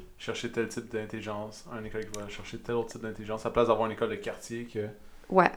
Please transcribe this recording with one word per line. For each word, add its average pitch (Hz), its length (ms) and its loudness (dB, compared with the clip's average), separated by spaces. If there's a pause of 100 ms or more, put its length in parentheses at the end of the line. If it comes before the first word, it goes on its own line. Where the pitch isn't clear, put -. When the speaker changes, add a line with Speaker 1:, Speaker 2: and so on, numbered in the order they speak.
(180)
Speaker 1:
chercher 117 340 -4
tel 113 160 2
type - 240 -6
d'intelligence, 107 720 -4 (160)
une 107 60 -8
école 107 200 -4
qui 104 140 -6
va 104 80 -6
chercher 104 300 -8
tel 120 180 -2
autre 113 160 2
type 117 100 -8
d'intelligence, 110 440 -4
à 117 40 2
la - 40 -6
place 120 160 8
d'avoir 113 160 8
une 110 80 0
école 110 160 2
de 92 60 0
quartier 117 500 -6
que 107 200 -2 (440)
Speaker 2:
Ouais. 185 280 8